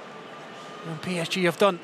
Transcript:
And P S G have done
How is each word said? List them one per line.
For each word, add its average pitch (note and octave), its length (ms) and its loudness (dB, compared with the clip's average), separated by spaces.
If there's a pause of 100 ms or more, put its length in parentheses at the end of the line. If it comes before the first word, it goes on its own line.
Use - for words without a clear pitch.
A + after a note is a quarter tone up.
(880)
And D#3+ 140 -6
P F3+ 180 -2
S E3 100 0
G F#3 160 2
have E3+ 120 4
done F#3+ 280 6